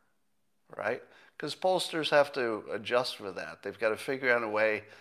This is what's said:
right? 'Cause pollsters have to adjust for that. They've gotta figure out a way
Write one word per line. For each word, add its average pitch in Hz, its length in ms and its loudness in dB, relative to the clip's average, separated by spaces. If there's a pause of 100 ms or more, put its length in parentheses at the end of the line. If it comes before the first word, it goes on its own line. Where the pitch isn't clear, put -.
(760)
right? 123 260 -2 (360)
'Cause 151 160 -6
pollsters 175 560 0
have 143 220 6
to 117 380 -2
adjust 113 460 0
for 104 160 -10
that. 85 300 -12
They've 101 160 -8
gotta 110 180 2
figure 131 340 -2
out 120 120 4
a 113 60 -2
way 107 360 2 (160)